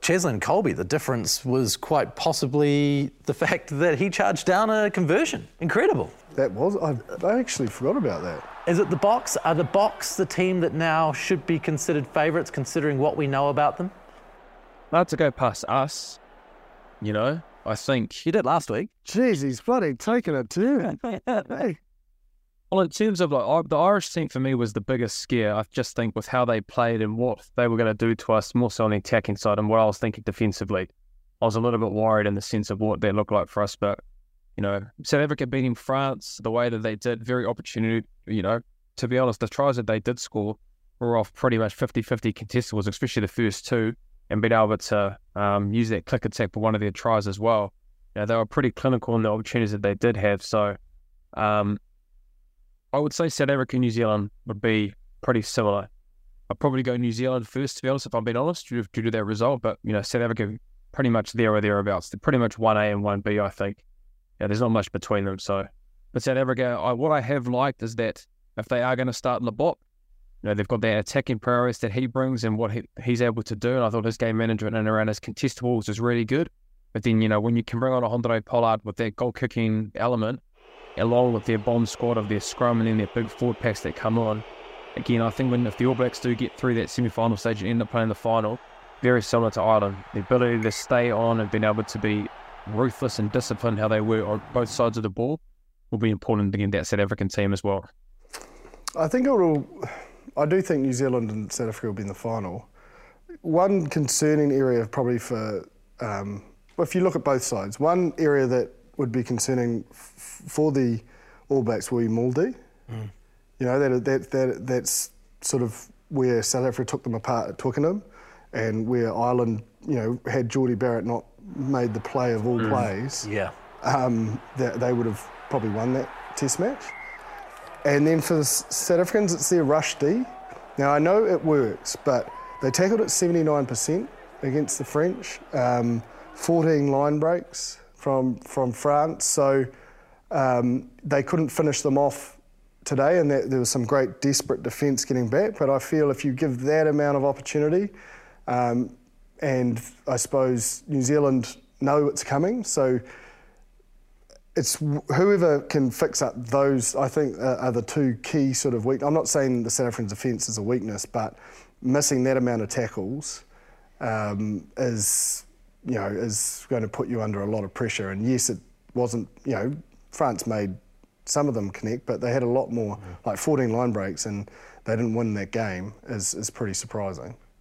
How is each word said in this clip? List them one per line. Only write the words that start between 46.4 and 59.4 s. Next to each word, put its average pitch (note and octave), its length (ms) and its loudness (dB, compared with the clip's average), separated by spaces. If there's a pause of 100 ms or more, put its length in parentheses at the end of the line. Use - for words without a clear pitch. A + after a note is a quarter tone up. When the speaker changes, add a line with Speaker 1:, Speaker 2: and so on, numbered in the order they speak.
Speaker 3:
for A2 60 -4
one A2 140 2
of G#2 60 0
their G#2 100 0
tries G#2+ 380 0
as G2 100 -4
well. G#2+ 360 0 (400)
You G#2 80 -4
know, G#2 40 -2
they A2+ 80 2
were A2+ 120 2
pretty C3 240 0
clinical B2 440 0
in A2+ 80 2
the G#2+ 80 2
opportunities A2 420 0
that G#2 100 -4
they G2+ 120 2
did A2+ 220 2
have, G2+ 240 2
so, G#2 360 0 (580)
um, G#2 440 0 (1160)
I C#3 40 2
would D3 160 0
say E3 160 0
South C#3 180 0
Africa C3 280 0
and B2+ 40 2
New B2+ 100 4
Zealand G#2+ 400 2 (160)
would G#2 140 -8
be G#2+ 320 2 (300)
pretty A#2+ 180 2
similar. G#2 480 0 (640)
I'd - 80 -8
probably C3 240 0
go B2 120 0
New B2 160 0
Zealand B2 380 -2
first, C3+ 300 -6
to - 40 -18
be C3 60 -2
honest, C3+ 160 0
if - 100 -8
I'm A#2 80 0
being A#2 140 -2
honest, D#3 320 -2
due, A#2 240 -4
due - 80 -4
to A2+ 120 0
that A2 120 0
result. A2+ 380 0